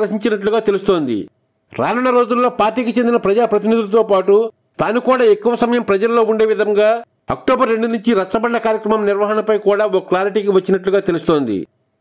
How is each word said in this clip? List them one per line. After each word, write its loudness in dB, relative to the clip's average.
రచించినట్లుగా -2
తెలుస్తోంది. 0
రానున్న 0
రోజుల్లో 0
పార్టీకి 0
చెందిన 0
ప్రజాప్రతినిధులతో 0
పాటు 2
తాను 0
కూడా 2
ఎక్కువ 2
సమయం 0
ప్రజల్లో 2
ఉండే 2
విధంగా 2
అక్టోబర్ 0
రెండు 0
నుంచి -2
రచ్చబండ -2
కార్యక్రమం 0
నిర్వహణపై 0
కూడా 0
ఓ 0
క్లారిటీకి 0
వచ్చినట్లుగా 0
తెలుస్తోంది. -2